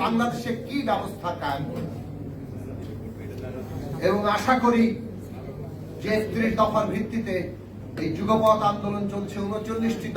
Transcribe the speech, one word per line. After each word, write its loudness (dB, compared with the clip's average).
বাংলাদেশে 2
কি -2
ব্যবস্থা -2
কায়েম 0
করব? -4
এবং 4
আশা 4
করি 8
যে -6
একত্রিশ 2
দফার 4
ভিত্তিতে -2
এই 0
যুগপৎ 6
আন্দোলন -2
চলছে, -4
ঊনচল্লিশটি 0